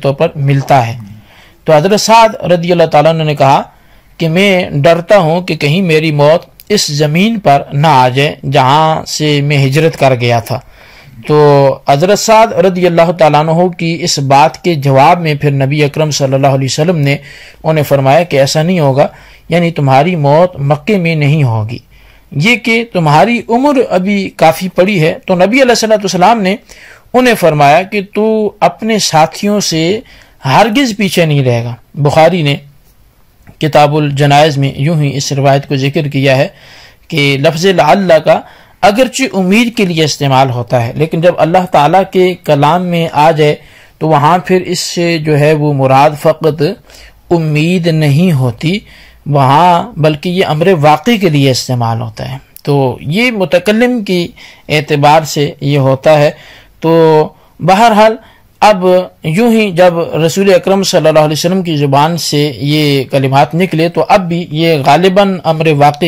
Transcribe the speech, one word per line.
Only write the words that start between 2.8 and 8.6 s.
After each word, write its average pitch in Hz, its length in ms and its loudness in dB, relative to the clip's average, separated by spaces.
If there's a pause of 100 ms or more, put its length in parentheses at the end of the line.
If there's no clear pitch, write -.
تعالیٰ 156 300 2
عنہ 160 100 -4
نے 151 120 -2
کہا 143 260 2 (560)
کہ 165 120 -4
میں 185 400 0
ڈرتا 170 480 2
ہوں 170 240 0
کہ 180 140 -6
کہیں 151 260 -2
میری 160 300 0
موت 151 380 2 (200)
اس 208 180 -2
زمین 156 520 -2
پر 143 240 2 (100)
نہ 143 140 0
آ 131 220 4
جائے 139 260 -2 (160)
جہاں 147 540 0